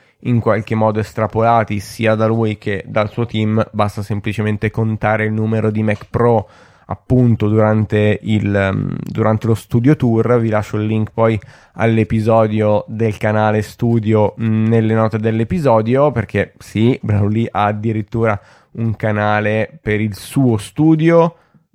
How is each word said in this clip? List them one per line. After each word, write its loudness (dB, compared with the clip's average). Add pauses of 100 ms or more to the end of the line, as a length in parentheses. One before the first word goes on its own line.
(220)
in 0
qualche -2
modo 0
estrapolati 0
sia -2
da 0
lui 0
che -8
dal -2
suo -4
team, 0
basta -2
semplicemente -4
contare -2
il -2
numero -2
di -2
Mac -4
Pro 0 (400)
appunto 2
durante 2
il, 0
ehm, -2
durante -2
lo 2
studio 2
tour. 0
Vi -2
lascio -2
il -2
link -2
poi 0 (340)
all'episodio 2
del -4
canale 0
studio, 0
mm, 0
nelle 2
note 0
dell'episodio, 0
perché -4
sì, 0
Brownlee 0
ha 0
addirittura -2 (340)
un -4
canale -2
per -2
il -4
suo 0
studio, 2 (400)